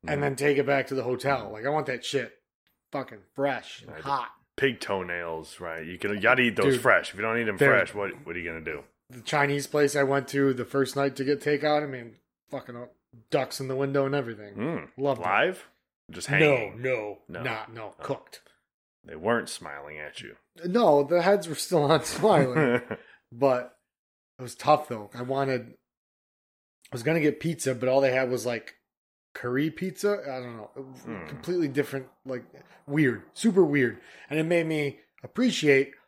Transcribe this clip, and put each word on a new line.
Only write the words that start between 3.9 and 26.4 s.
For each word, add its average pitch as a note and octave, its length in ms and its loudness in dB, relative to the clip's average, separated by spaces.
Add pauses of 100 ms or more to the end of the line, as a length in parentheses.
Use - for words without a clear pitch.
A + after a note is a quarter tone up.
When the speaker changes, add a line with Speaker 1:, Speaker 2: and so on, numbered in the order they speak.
Speaker 1:
Right. D#3 120 -14
Speaker 2:
hot. C3 240 -2 (300)
Speaker 1:
Pig C3 240 0
toenails, F2 800 -6
right? E2 240 -10
You E2+ 120 -12
can, G2+ 160 -2
you G#2 60 -4
gotta A#2+ 220 6
eat A#2 160 2
those A2+ 160 4
Speaker 2:
Dude, A#2+ 80 0
Speaker 1:
fresh. G#2+ 300 4
If - 40 -16
you F#2+ 60 -6
don't A2+ 160 0
eat A#2 100 0
'em G#2 80 -2
Speaker 2:
they're C#3 160 6
Speaker 1:
fresh, F#2+ 220 2
what, G2+ 320 -6
what E2+ 100 -8
are F2 40 -6
you E2+ 100 -8
gonna E2 160 -10
do? D2+ 180 -8 (280)
Speaker 2:
The B2 100 -18
Chinese C#3+ 460 0
place D3 280 2
I C#3+ 80 2
went C3+ 260 0
to C#3 240 2
the A#2+ 120 -4
first C3+ 320 -2
night C#3 180 0
to C#3 80 -6
get C#3+ 180 0
takeout, D3+ 420 0
I - 20 -6
mean, A#2+ 300 -12 (340)
fucking B2+ 260 -12 (560)
ducks C3+ 300 -2
in C3 80 -8
the C3 60 -4
window C#3 300 0
and C3+ 80 -2
everything. A2 420 -6
Speaker 1:
Mm. A2 420 -6
Speaker 2:
Loved C3+ 240 -2
it. F2 40 -6
Speaker 1:
Live? A#2+ 440 0 (420)
Just - 180 -12
Speaker 2:
No, - 80 2
Speaker 1:
hanging? A#2 440 4
Speaker 2:
no, A2 460 -4
Speaker 1:
No. F2+ 140 -10
Speaker 2:
not, A2 320 -6
no, A2 260 -12
Speaker 1:
Oh. - 40 -14
Speaker 2:
cooked. - 380 -10 (640)
Speaker 1:
They - 120 -14
weren't G#2 340 -2
smiling D2 480 -14
at D2+ 240 -14
you. A1 140 -16 (300)
Speaker 2:
No, F3+ 380 6
the E3 180 2
heads F#3 260 4
were D#3 80 -6
still D3 320 2
not D#3 180 4
<laughs> - 0 -
smiling. C#3 760 4 (300)
Speaker 1:
<laughs> - 200 -20
Speaker 2:
But B2 460 0 (600)
it - 60 -16
was A#2+ 120 -14
tough, D3 340 2
though. G#2+ 260 -8
I B2 80 -8
wanted, C3+ 380 -2 (100)
I - 1200 -20